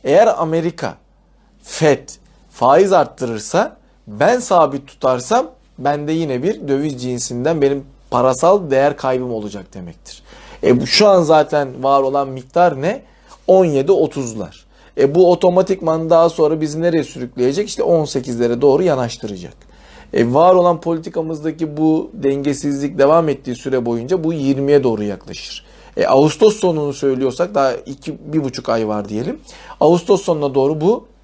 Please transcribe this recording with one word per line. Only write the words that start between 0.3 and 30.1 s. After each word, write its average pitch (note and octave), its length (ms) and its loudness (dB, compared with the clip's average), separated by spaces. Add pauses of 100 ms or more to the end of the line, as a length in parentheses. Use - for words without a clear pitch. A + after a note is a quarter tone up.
Amerika, D#3+ 520 -4 (680)
fed - 460 0 (420)
faiz F3 420 4
arttırırsa, C#3+ 840 -2 (300)
ben D#3+ 340 0
sabit C#3+ 460 0
tutarsam, B2+ 640 -2 (280)
bende D3 340 -4
yine C#3+ 300 -2
bir E3+ 260 -6
döviz C#3 340 -4
cinsinden B2+ 600 -4
benim C#3 220 0 (260)
parasal C#3 600 2
değer C#3 260 2
kaybım B2+ 360 -4
olacak G#2 420 -10
demektir. - 480 -18 (400)
E, B2 180 4
bu, B2+ 60 -4
şu G#3 220 4
an F#3 140 6
zaten D3 600 0
var C#3 200 2
olan C3+ 260 -2
miktar C3+ 540 0
ne? G#3 200 -4 (440)
On F#3 180 6
yedi D3 280 2
otuzlar. B2 760 -4 (320)
E, C#3 160 2
bu F3+ 180 6
otomatikman F3 760 0
daha E3 180 6
sonra D#3 320 0
bizi D#3 220 -4
nereye E3 220 0
sürükleyecek? B2+ 640 -4
İşte - 140 -6
on E3 220 2
sekizlere B2 560 -4
doğru C#3+ 220 4
yanaştıracak. A#2 720 -4 (580)
E, A#2+ 220 0
var F3 200 6
olan F3 260 2
politikamızdaki D#3+ 960 -6
bu D#3 360 0
dengesizlik C#3 880 -4
devam D#3 300 4
ettiği B2+ 280 -6
süre B2+ 300 -4
boyunca B2+ 380 -4
bu E3 80 -2
yirmiye C#3 520 0
doğru A2 180 0
yaklaşır. - 600 -10 (320)
E, - 100 0
Ağustos D3+ 500 4
sonunu D#3 360 -2
söylüyorsak, C#3 640 -2
daha C3+ 180 2
iki, C#3+ 600 -12
bir D#3 120 -2
buçuk B2+ 240 -8
ay A2+ 200 -2
var G#2 200 -6
diyelim. C3 300 -6 (420)
Ağustos F3 420 2